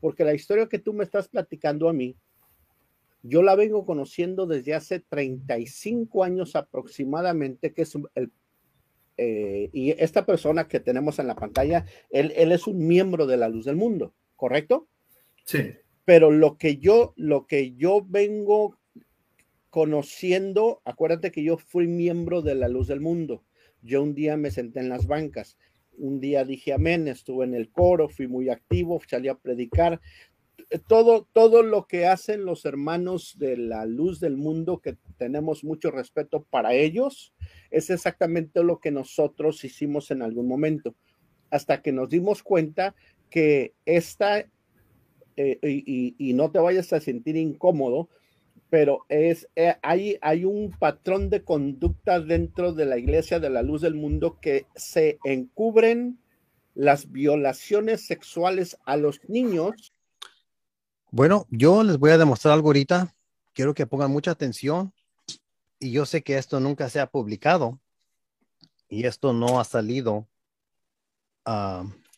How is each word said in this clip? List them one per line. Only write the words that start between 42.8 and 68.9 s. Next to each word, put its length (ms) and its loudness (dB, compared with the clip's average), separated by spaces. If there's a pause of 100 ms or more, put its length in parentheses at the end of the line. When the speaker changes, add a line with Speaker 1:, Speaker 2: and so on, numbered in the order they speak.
Speaker 1:
que 440 2 (120)
esta, 520 0
eh, 1200 -8
y, 240 -2
y, 320 -4
y 160 -4
no 160 0
te 80 0
vayas 340 0
a 80 0
sentir 360 -6
incómodo, 720 0 (640)
pero 400 4
es, 440 0
eh, 280 2
hay, 400 -2
hay 240 0
un 240 -4
patrón 580 -2
de 160 -2
conducta 760 -2
dentro 520 -2
de 140 -2
la 100 0
Iglesia 420 0
de 120 -2
La 120 -2
Luz 200 -4
del 120 0
Mundo 460 -4
que 240 -2 (100)
se 500 0
encubren 920 0 (560)
las 380 2
violaciones 920 -2
sexuales 800 -4
a 100 -2
los 320 -2
niños. 640 -2 (1160)
Speaker 3:
Bueno, 400 4
yo 340 6
les 140 2
voy 140 6
a 60 10
demostrar 360 4
algo 160 4
ahorita. 440 2 (380)
Quiero 220 -2
que 120 -2
pongan 240 -2
mucha 200 -2
atención. 640 -4 (840)
Y 140 -8
yo 140 0
sé 160 -4
que 160 -2
esto 200 -4
nunca 300 -2
se 120 -4
ha 60 -2
publicado 720 -2 (1080)
y 160 -6